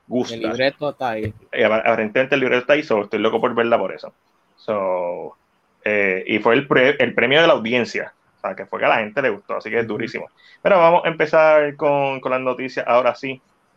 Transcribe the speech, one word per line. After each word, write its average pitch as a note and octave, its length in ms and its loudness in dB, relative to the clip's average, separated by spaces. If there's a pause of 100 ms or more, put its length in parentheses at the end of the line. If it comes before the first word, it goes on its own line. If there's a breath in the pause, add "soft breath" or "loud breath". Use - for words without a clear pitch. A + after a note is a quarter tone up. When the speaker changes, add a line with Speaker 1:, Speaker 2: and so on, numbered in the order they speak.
Speaker 1:
gusta. A#2+ 280 -6
Speaker 2:
El A2+ 60 -10
libreto C3 480 -4
está C3+ 220 -6
ahí. G#2+ 220 -6 (200)
Speaker 1:
Y A#2+ 100 0
apa-, G#2+ 140 2
aparentemente A2+ 580 0
el C3+ 60 2
libreto B2 200 0
está C#3+ 120 2
ahí, D3 100 0
so, G#2+ 200 0
estoy G#2 160 -6
loco A2+ 200 0
por A#2+ 160 -2
verla A#2 220 2
por G2 160 -4
eso. - 200 -18 (440)
So, F2+ 760 -6 (480)
eh, G2 440 0
y G#2+ 120 0
fue A2+ 160 2
el C#3+ 120 0
pre-, C#3 320 4
el A#2+ 140 0
premio C3 280 2
de E3+ 60 4
la D#3+ 60 6
audiencia. A2 600 -4 (240)
O - 40 -20
sea, F#2+ 140 -6
que G2 100 -12
fue G#2 140 -10
que A2 60 -2
a C#3 40 2
la C#3+ 80 2
gente G#2+ 240 -4
le C3 80 0
gustó, G#2 280 -8
así G#2+ 120 -12
que A2+ 80 -2
es A#2 80 0
Speaker 2:
Ujú. A2 80 -6
Speaker 1:
durísimo. A2 340 -8 (340 soft breath)
Pero G3+ 160 4
vamos E3+ 280 6
a - 20 0
empezar D#3 680 4
con, C#3+ 440 0
con C3 120 -4
las C3 100 -2
noticias. B2+ 460 -6
Ahora A#2+ 280 2
sí, C3+ 260 -12 (360)